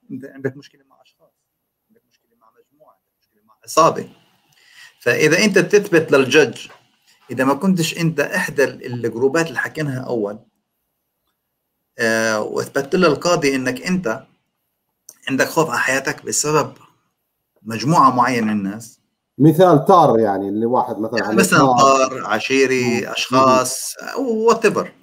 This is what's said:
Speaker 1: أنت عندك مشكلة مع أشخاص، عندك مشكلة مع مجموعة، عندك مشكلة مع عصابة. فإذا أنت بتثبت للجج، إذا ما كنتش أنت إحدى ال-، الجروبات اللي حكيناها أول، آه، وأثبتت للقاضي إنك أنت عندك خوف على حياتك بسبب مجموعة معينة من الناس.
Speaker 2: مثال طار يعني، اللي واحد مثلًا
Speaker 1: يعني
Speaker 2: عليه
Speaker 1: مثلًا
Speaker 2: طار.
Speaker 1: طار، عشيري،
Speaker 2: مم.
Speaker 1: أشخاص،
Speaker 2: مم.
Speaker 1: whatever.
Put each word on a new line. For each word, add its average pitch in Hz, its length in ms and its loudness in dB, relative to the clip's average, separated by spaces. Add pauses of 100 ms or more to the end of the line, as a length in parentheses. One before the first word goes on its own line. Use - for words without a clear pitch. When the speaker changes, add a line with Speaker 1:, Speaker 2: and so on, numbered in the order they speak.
(100)
Speaker 1:
أنت 135 140 -14
عندك 135 320 -12
مشكلة 139 320 -20
مع 131 120 -20
أشخاص، - 300 -20 (580)
عندك 226 200 -20
مشكلة - 220 -20 (100)
مع 113 60 -20
مجموعة، 127 440 -20
عندك - 300 -20
مشكلة - 260 -20
مع - 60 -20 (100)
عصابة. 156 460 0 (880)
فإذا 156 460 0
أنت 190 140 2
بتثبت 170 520 2
للجج، 135 560 2 (640)
إذا 123 120 -4
ما 139 100 2
كنتش 170 440 -2
أنت 165 220 -2
إحدى 143 440 -2
ال-، 127 220 -6
الجروبات 123 600 -2
اللي 120 120 -10
حكيناها 143 400 -6
أول، 110 400 -6 (1600)
آه، 113 420 0
وأثبتت - 540 -6
للقاضي 156 600 2
إنك 131 260 -4
أنت 113 420 -4 (1040)
عندك 135 180 0
خوف 156 220 -2
على 117 100 -4
حياتك 135 460 -4
بسبب 147 480 -2 (880)
مجموعة 120 520 2
معينة 120 300 0
من 107 60 -2
الناس. 104 480 -6 (380)
Speaker 2:
مثال 156 480 4
طار 147 340 6
يعني، 98 300 0
اللي 107 160 -2
واحد 120 340 -2
مثلًا 113 180 -4
Speaker 1:
يعني 104 100 -4
Speaker 2:
عليه - 100 -2
Speaker 1:
مثلًا 185 220 2
Speaker 2:
طار. 131 180 4
Speaker 1:
طار، 131 480 2
عشيري، 123 760 0
Speaker 2:
مم. - 60 -8
Speaker 1:
أشخاص، - 880 0 (240)
Speaker 2:
مم. 226 300 0
Speaker 1:
whatever. 196 380 2 (160)